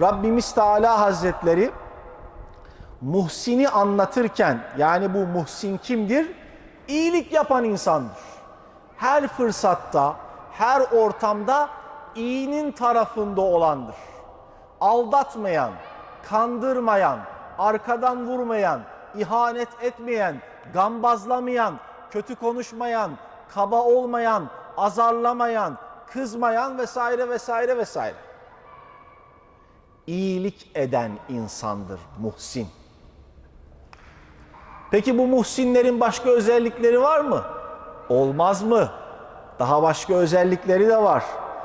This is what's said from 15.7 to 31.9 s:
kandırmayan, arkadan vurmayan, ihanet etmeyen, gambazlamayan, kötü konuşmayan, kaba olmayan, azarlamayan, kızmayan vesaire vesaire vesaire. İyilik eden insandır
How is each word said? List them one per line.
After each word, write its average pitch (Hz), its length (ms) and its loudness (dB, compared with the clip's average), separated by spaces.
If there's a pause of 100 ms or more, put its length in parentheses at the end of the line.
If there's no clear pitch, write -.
kandırmayan, 226 920 0 (400)
arkadan 240 680 0
vurmayan, 220 520 0 (340)
ihanet 233 540 -2 (140)
etmeyen, 233 540 -4 (360)
gambazlamayan, 233 1000 0 (360)
kötü 208 260 -8
konuşmayan, 233 720 -4 (440)
kaba 202 280 2
olmayan, 240 680 2 (260)
azarlamayan, 233 1000 0 (280)
kızmayan 240 720 -2
vesaire 247 500 -2
vesaire 240 500 -2
vesaire. 117 380 -6 (1900)
İyilik 185 680 -4
eden 127 360 -2 (180)
insandır 104 720 -8 (200)